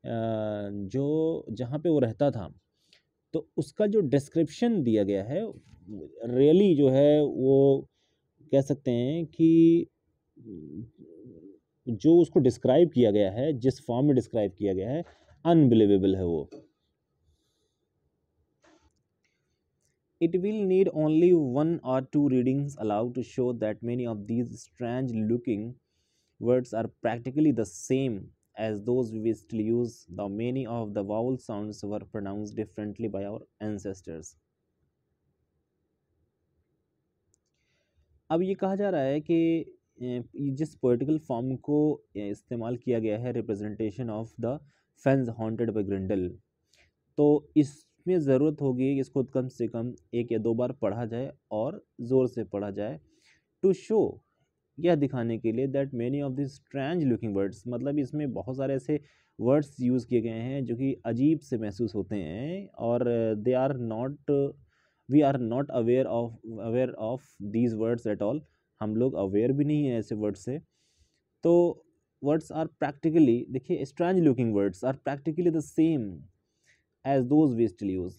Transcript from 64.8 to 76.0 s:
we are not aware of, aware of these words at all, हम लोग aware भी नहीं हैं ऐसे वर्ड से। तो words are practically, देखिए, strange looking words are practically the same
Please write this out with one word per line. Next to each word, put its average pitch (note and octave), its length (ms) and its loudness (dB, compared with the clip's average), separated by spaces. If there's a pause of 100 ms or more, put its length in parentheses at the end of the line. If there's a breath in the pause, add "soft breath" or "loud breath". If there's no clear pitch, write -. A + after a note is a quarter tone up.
we D3 100 6 (100)
are C3+ 100 -2 (120)
not C#3 120 -2 (180)
aware B2 240 2
of, A#2 240 -2 (280)
aware A#2+ 320 -2 (100)
of A#2 180 -6 (360)
these A2+ 260 0
words A2+ 340 -2
at G2+ 60 -8
all, A#2 180 -2 (400)
हम G#2+ 160 -4
लोग B2 180 0
aware G2+ 380 0
भी C#3+ 140 0
नहीं D3 200 0
हैं A#2+ 140 -2
ऐसे A2 160 -8
वर्ड G#2 200 -4
से। C3 240 -10 (840)
तो E3+ 420 4 (400)
words D#3 220 0
are D#3+ 200 -6
practically, C#3+ 840 2
देखिए, - 360 -4
strange F3+ 380 0
looking A#2+ 300 2
words G2 300 0
are B2+ 140 -2 (100)
practically D#3 440 -2
the D#3 140 -2 (140)
same C3+ 360 0 (920)